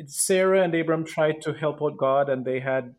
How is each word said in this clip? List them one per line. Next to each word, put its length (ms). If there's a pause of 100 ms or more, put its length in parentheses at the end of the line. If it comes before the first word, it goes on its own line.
Sarah 580
and 120
Abram 300
tried 380
to 100
help 280
out 160
God, 320
and 160
they 140
had 400